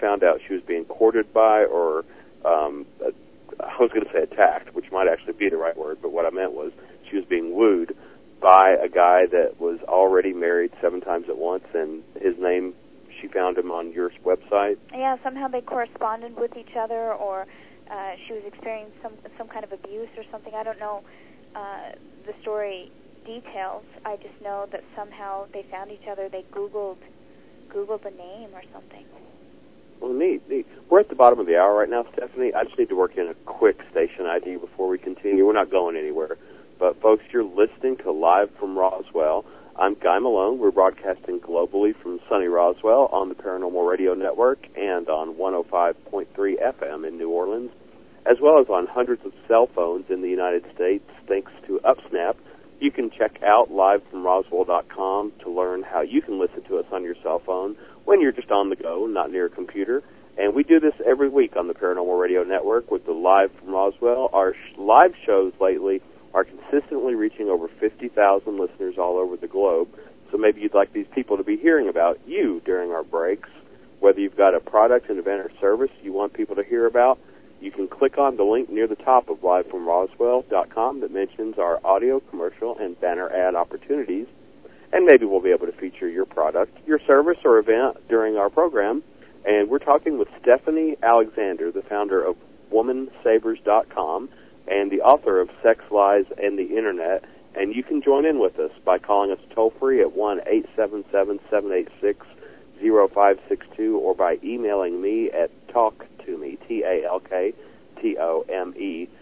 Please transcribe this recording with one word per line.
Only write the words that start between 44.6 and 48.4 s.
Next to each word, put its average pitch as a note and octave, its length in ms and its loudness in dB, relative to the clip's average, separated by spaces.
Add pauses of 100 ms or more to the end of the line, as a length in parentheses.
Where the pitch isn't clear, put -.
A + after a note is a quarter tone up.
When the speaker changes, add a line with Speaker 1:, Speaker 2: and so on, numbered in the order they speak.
Speaker 1:
and F#2 340 -4
on D#2+ 280 -4
one F#2+ 160 -4
oh E2+ 180 -2
five F2 360 0
point F#2+ 280 -8
three G2 240 -2
F C3 240 -4
M D#2 220 -10
in D#2+ 140 -12
New E2 100 -8
Orleans, G2 420 -4 (540)
as A#2+ 160 4